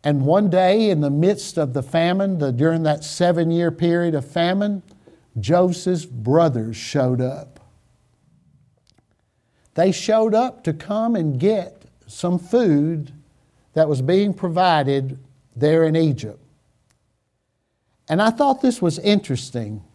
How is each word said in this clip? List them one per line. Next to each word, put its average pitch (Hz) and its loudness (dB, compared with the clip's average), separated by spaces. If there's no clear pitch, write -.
And 143 0
one 190 4
day 190 4
in 160 2
the 143 0
midst 180 0
of 143 -2
the 139 -2
famine, 180 0
the, 139 -2
during 160 0
that 151 -2
seven-year 170 0
period 170 0
of 135 -6
famine, 190 -2
Joseph's 175 0
brothers 123 0
showed 127 -2
up. - -8
They 180 2
showed 220 0
up 240 -2
to 160 -2
come 214 -4
and 156 -2
get 196 -2
some 175 -4
food 156 0
that 156 2
was 131 -2
being 190 0
provided 151 0
there 156 2
in 160 0
Egypt. 139 -2
And 165 0
I 220 4
thought 269 0
this 247 0
was 160 0
interesting. 123 -4